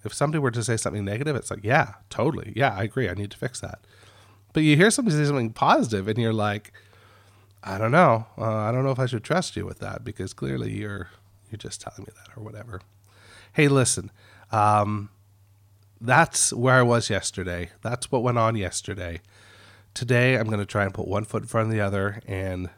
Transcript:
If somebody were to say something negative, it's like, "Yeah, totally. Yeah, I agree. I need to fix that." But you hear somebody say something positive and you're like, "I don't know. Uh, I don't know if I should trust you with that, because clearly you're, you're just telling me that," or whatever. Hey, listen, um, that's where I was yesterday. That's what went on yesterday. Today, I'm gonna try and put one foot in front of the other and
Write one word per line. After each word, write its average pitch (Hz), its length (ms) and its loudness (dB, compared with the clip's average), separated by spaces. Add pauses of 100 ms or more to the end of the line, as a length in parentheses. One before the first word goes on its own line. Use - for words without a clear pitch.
If - 80 -8
somebody 151 260 0
were 131 120 2
to 117 120 -4
say 113 140 0
something 101 260 -4
negative, 120 320 -4
it's - 160 -6
like, 110 120 -10
"Yeah, 120 300 2 (160)
totally. - 460 -4
Yeah, 127 200 0
I 95 80 -4
agree. 113 260 -4
I 87 40 -6
need 101 180 -8
to - 60 -18
fix - 220 -10
that." - 260 -14 (680)
But 156 100 2
you 151 120 8
hear 196 160 8
somebody 214 260 2
say 151 80 2
something 127 260 0
positive 127 560 2
and 110 100 0
you're 113 160 2
like, 104 400 -2 (920)
"I 95 140 -8
don't 113 140 0
know. 131 360 6 (100)
Uh, 107 80 -4
I 110 260 0
don't 127 120 0
know 135 80 0
if 127 80 -2
I 131 60 2
should 120 180 -4
trust 170 320 -2
you 95 100 -6
with 92 140 -12
that, 98 240 -10
because 95 300 -10
clearly 123 400 -6
you're, 101 360 -8 (400)
you're 107 80 -12
just - 240 -14
telling - 200 -14
me 101 140 -18
that," - 220 -20
or 110 60 -14
whatever. 107 380 -14 (720)
Hey, 147 140 6
listen, 127 440 2 (400)
um, 104 580 2 (920)
that's 127 500 2
where 123 240 4
I 127 60 8
was 120 280 2
yesterday. 90 600 -4 (120)
That's 120 300 -6
what 123 120 0
went 120 140 2
on 113 180 2
yesterday. 90 680 -6 (720)
Today, 123 420 2
I'm 110 140 0
gonna 101 160 -2
try 104 180 0
and 95 100 -2
put - 140 -6
one 101 160 -2
foot 107 200 -6
in 113 40 -14
front 110 200 0
of 113 40 0
the 110 100 2
other 101 460 -2
and 92 500 -4